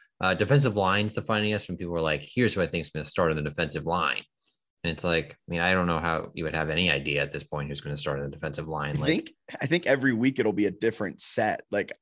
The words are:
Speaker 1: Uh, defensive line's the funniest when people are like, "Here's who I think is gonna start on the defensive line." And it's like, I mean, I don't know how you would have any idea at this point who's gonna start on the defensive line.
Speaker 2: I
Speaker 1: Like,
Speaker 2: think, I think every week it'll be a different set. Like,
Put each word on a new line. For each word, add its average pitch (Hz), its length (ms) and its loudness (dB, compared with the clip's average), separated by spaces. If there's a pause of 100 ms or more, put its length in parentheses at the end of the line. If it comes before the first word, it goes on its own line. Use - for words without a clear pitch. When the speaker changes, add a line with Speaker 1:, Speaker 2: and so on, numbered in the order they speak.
(220)
Speaker 1:
Uh, 92 120 4
defensive 113 440 4
line's 101 360 2
the - 80 -4
funniest 107 460 0
when 90 80 -6
people 85 200 -6
are 82 60 0
like, 78 220 2
"Here's 120 300 2
who 95 80 0
I 82 60 2
think 82 180 -4
is - 60 -12
gonna 78 120 -6
start 85 280 2
on 78 40 0
the 76 80 -2
defensive 76 420 -4
line." 78 380 0 (600)
And 85 80 2
it's - 100 -8
like, 82 300 0
I - 180 -14
mean, 85 80 -2
I 90 140 4
don't 90 140 4
know 82 120 2
how 82 340 -2
you 82 120 -6
would 78 100 -4
have 78 140 0
any 85 200 2
idea 71 320 0
at 71 120 -4
this 76 100 -8
point 73 240 -6
who's 71 140 -8
gonna 73 160 -6
start 71 220 -4
on 71 40 -6
the 71 100 -8
defensive 78 360 -8
line. 73 260 -4
Speaker 2:
I 73 60 -2
Speaker 1:
Like, 135 80 0
Speaker 2:
think, 180 240 0 (280)
I - 40 -2
think 170 220 0
every 131 260 4
week 127 260 2
it'll 107 140 4
be 101 140 2
a 92 40 2
different 110 480 -2
set. - 500 0
Like, 101 220 -2 (100)